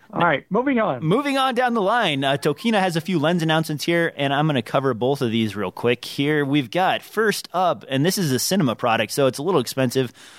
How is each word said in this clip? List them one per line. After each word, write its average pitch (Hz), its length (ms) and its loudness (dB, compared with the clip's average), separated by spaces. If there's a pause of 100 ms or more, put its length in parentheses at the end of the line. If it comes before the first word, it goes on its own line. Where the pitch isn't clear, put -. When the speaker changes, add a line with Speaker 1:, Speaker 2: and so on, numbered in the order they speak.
(120)
Speaker 1:
All - 80 -4
right, 160 280 2
moving 254 300 0
on. 160 260 -2
Speaker 2:
Moving 269 320 2
on 262 200 0
down 247 180 2
the 220 80 0
line, 185 400 2
uh, 139 140 2
Tokina 196 420 0
has 185 160 0
a 165 60 0
few 180 180 -2
lens 160 240 0
announcements 156 400 0
here, 170 340 0
and 139 160 -2
I'm 147 140 2
gonna 139 160 2
cover 135 320 0
both 131 280 0
of 117 100 0
these 110 240 0
real 95 160 -4
quick 123 320 0
here. 147 400 -2
We've 135 260 0
got, 170 320 0
first - 500 -2
up, 175 360 -2
and 135 180 0
this 190 100 0
is 175 140 0
a 127 80 0
cinema 143 380 0
product, 113 360 0
so 139 140 2
it's 131 120 0
a 143 40 -8
little 160 180 2
expensive. 131 520 -2 (260)